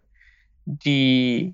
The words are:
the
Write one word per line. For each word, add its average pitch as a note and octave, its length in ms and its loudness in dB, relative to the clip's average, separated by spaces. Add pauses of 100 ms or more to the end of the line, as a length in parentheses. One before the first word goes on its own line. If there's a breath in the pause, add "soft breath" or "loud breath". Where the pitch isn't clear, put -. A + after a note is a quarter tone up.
(840)
the C3 720 0